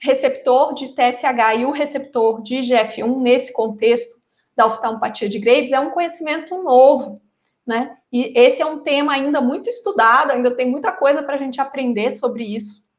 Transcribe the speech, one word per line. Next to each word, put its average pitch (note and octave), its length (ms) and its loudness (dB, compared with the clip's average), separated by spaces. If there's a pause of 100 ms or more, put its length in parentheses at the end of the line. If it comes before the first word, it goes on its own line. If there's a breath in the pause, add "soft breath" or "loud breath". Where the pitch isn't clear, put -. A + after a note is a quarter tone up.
receptor C4 720 2
de C4 220 -10
T C4 80 0
S B3 240 0
H A3+ 300 2
e A#3+ 100 -2
o C#4+ 40 0
receptor C4 680 -2
de B3 160 -6
I C4+ 60 -4
G B3 120 0
F G#3+ 280 0
um, B3+ 180 -2
nesse B3 320 2
contexto A#3 680 -2 (320)
da A3+ 120 4
oftalmopatia A3 640 -4
de G#3+ 100 -6
Graves, B3 340 2
é C4+ 80 2
um D#4+ 100 -4
conhecimento E4 720 -6
novo, B3+ 580 4 (460)
né? A#3 320 -4 (120)
E B3 240 -2
esse B3+ 280 6
é D4+ 40 2
um D#4 120 -6
tema D4 340 0
ainda C#4 300 0
muito D4 260 -4
estudado, C#4 640 2
ainda B3 220 0
tem B3+ 180 -2
muita D4 220 -4
coisa C#4+ 300 2
pra C#4 140 -6
gente C4+ 240 -6
aprender B3+ 520 -2
sobre A3+ 320 -6
isso. G#3 440 -10 (100)